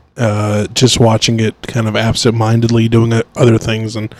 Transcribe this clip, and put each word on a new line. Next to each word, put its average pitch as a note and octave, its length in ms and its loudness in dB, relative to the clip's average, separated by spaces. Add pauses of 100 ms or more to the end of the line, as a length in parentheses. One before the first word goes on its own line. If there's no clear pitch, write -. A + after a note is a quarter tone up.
(160)
uh, G#2 560 -2
just - 280 2
watching A2+ 400 2
it A2 220 -2
kind A2+ 260 -4
of G#2+ 80 -4
absentmindedly, A2+ 920 0
doing A#2 240 2
o-, A2+ 100 0 (140)
other A#2 220 4
things, A2 380 -6
and A2 240 -8